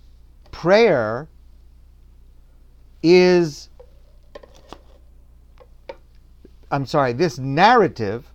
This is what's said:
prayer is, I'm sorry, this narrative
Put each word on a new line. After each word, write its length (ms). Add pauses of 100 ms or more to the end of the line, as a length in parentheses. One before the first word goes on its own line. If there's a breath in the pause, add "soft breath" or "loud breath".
(520)
prayer 760 (1700)
is, 680 (3000)
I'm 160
sorry, 280
this 260
narrative 960